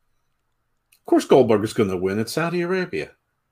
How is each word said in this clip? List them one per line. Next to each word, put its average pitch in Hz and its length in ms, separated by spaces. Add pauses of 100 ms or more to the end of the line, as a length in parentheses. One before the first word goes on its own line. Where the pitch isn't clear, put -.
(1000)
Of - 60
course 330 180
Goldberg 113 400
is 110 80
gonna 95 240
win. 95 220
It's 113 140
Saudi 170 300
Arabia. 175 500 (400)